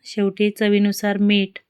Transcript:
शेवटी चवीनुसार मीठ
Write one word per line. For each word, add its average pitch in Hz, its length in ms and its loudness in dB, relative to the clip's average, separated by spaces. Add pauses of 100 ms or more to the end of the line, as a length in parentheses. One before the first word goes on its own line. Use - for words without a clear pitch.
शेवटी 202 440 -2
चवीनुसार 202 680 0
मीठ 202 380 0 (120)